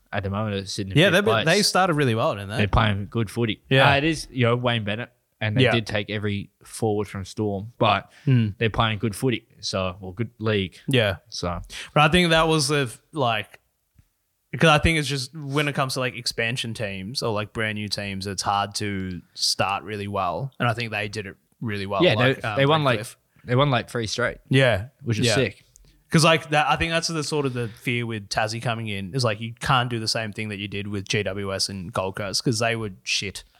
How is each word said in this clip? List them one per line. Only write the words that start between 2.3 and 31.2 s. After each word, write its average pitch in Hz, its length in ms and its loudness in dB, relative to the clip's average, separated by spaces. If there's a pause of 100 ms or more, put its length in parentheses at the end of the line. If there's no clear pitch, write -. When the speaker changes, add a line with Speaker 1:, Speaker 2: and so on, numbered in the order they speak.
Speaker 2:
didn't 98 140 -8
they? 107 80 -6
Speaker 1:
They're 104 100 2
playing 104 420 2
good 113 220 -2
footy. 117 360 -2
Speaker 2:
Yeah. 135 220 6
Speaker 1:
Uh, 139 60 6
it 139 80 2
is, 156 260 -2
you 123 160 0
know, 117 100 4
Wayne 120 280 0
Bennett, 107 280 -6 (300)
and 107 160 0
they 131 60 6
Speaker 2:
Yeah. 120 80 4
Speaker 1:
did 117 160 0
take 104 240 -4
every 101 400 -4 (120)
forward 104 440 -2
from 98 180 -10
Storm, 104 540 -4
but 101 320 2 (160)
Speaker 2:
Mm. 113 320 4
Speaker 1:
they're 113 100 2
playing 110 300 -2
good 104 160 -2
footy. 123 320 -2 (140)
So, 92 380 -4
well, 92 120 -12
good 104 260 -6
league. 104 400 -2 (100)
Speaker 2:
Yeah. 117 300 2 (120)
Speaker 1:
So. 87 320 -6 (340)
Speaker 2:
But 151 80 6
I 156 60 6
think 175 200 4
that 160 180 4
was 156 200 2
the, 139 240 0
f-, - 100 -20 (100)
like, 117 480 -2 (960)
'cause 160 140 6
I 151 80 8
think 165 220 2
it's 147 80 -2
just 131 280 -6
when 147 320 -2
it 143 60 -4
comes 135 220 -2
to, 139 40 -4
like, 123 160 -2
expansion 117 600 -4
teams 98 480 -6
or, 117 100 0
like, 104 200 -4
brand 107 240 -2
new 107 120 -4
teams, 98 380 -6
it's 98 160 -4
hard 101 320 0
to 95 460 -4 (120)
start 98 500 0
really 101 240 -6
well. 98 520 -2
And 120 100 2
I 113 40 0
think 113 180 -6
they 107 160 -4
did 104 180 -8
it 95 100 -14 (240)
really 101 280 -4
well, 98 160 2
Speaker 1:
Yeah, 143 100 6
Speaker 2:
like, 127 280 2
Speaker 1:
they, 120 60 -4
Speaker 2:
um, 107 100 -2
Speaker 1:
they 139 100 4
won, 151 160 4
like, 127 160 2
Speaker 2:
Redcliffe. - 180 -12 (280)
Speaker 1:
they 123 100 0
won, 139 160 4
like, 113 180 0
three 117 180 -4
straight. 117 300 -2 (120)
Speaker 2:
Yeah. 123 380 4 (140)
Speaker 1:
Which 110 180 0
is 123 60 2
Speaker 2:
Yeah. 110 100 4
Speaker 1:
sick. - 280 -2 (480)
Speaker 2:
'Cause, 160 120 6
like, 160 280 4
that, 147 180 2
I 147 80 4
think 165 140 -2
that's 165 180 -2
the 160 140 -2
sort 147 220 -2
of 131 80 -2
the 120 140 -4
fear 120 380 -4
with 107 240 -8
Tassie 113 320 -2
coming 113 260 -4
in 98 260 -6
is, 135 120 -2
like, 107 160 0
you 117 140 -8
can't 123 340 2
do 120 100 -4
the 110 80 -4
same 113 240 -4
thing 110 180 -6
that 101 100 -6
you 104 100 -6
did 101 180 -6
with 101 220 -6
G 107 140 0